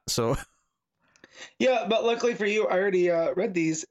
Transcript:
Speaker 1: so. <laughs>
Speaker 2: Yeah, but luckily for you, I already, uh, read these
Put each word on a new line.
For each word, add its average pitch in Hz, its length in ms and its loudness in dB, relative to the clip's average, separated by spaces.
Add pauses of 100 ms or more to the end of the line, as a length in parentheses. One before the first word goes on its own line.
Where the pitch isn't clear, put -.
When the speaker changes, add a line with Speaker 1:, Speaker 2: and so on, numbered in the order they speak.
Speaker 1:
so. 120 340 -2
<laughs> - 60 -18 (1120)
Speaker 2:
Yeah, 247 300 2
but 220 160 0
luckily 233 280 0
for 208 120 -4
you, 208 220 0
I 185 100 2
already, 185 340 2
uh, 165 240 0
read 185 180 -2
these 160 380 -2